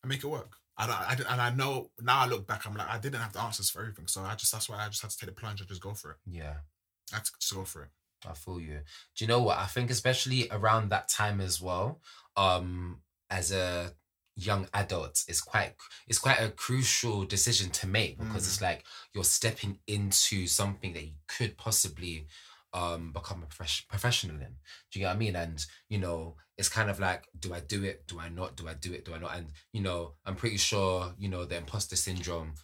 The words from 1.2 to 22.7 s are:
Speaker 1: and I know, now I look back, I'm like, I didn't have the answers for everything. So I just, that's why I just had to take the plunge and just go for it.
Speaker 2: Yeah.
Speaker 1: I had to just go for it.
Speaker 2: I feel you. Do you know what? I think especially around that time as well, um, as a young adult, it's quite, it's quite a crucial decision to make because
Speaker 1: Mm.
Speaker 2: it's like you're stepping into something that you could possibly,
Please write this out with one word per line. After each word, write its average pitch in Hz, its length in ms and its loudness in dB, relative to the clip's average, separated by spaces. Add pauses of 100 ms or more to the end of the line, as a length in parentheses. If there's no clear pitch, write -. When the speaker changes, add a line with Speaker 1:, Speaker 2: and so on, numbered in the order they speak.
Speaker 1:
and 123 100 2
I 120 100 4
know, 131 400 0 (100)
now 127 200 6
I 127 60 8
look 107 200 0
back, 107 200 -2
I'm 104 80 -6
like, 95 140 -4
I 113 100 -2
didn't 131 220 -4
have 110 120 -4
the - 80 -6
answers 107 300 0
for 92 100 -8
everything. 104 280 -8
So 95 140 -2
I 98 120 -4
just, - 160 2
that's 110 180 -2
why 104 160 -4
I 107 40 -4
just 104 140 -4
had 107 100 -8
to - 40 -6
take - 120 -8
the 98 120 -14
plunge 104 200 -6
and 92 80 -12
just 92 120 -10
go 98 140 -8
for 78 180 -12
it. 71 40 -16 (100)
Speaker 2:
Yeah. 80 300 -8 (560)
Speaker 1:
I 107 40 -4
had 110 100 -4
to - 140 -4
just - 140 0
go 95 100 -6
for 78 200 -10
it. 65 60 -20 (380)
Speaker 2:
I 85 60 -8
feel 90 260 -8
you. 76 200 -8 (360)
Do 110 80 -2
you 110 40 0
know 120 120 8
what? 101 180 4
I 95 80 0
think 120 240 0
especially 127 600 2
around 107 400 4
that - 180 0
time 104 320 2
as 90 200 0
well, 92 400 -2 (360)
um, 90 680 2 (280)
as 92 220 0
a 87 420 0 (400)
young 98 400 0
adult, 87 540 0
it's 87 120 0
quite, - 360 0 (320)
it's 110 100 2
quite 113 220 6
a 110 100 2
crucial 120 760 2
decision 95 460 4
to - 160 -2
make 98 320 2
because 110 240 -2
Speaker 1:
Mm. 92 60 0
Speaker 2:
it's - 120 0
like 90 240 0 (300)
you're 98 80 -2
stepping 104 640 2
into 101 640 4
something 98 460 0
that 78 100 -8
you 78 100 -10 (140)
could - 280 -2
possibly, 82 680 -2 (460)